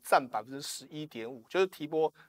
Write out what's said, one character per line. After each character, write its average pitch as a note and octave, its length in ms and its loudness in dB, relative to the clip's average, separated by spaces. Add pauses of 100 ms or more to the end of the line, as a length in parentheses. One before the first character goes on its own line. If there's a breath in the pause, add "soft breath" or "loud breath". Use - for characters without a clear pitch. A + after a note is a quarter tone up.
占 D3 220 4
百 A2+ 160 -4
分 A#2+ 100 -12
之 C#3 100 -10
十 - 280 -10
一 D3+ 160 -8
点 A#2 240 -8
五， B2+ 200 -14
就 F3 100 2
是 F#3+ 80 6
提 D#3 200 -8
拨 D#3 240 2 (180 soft breath)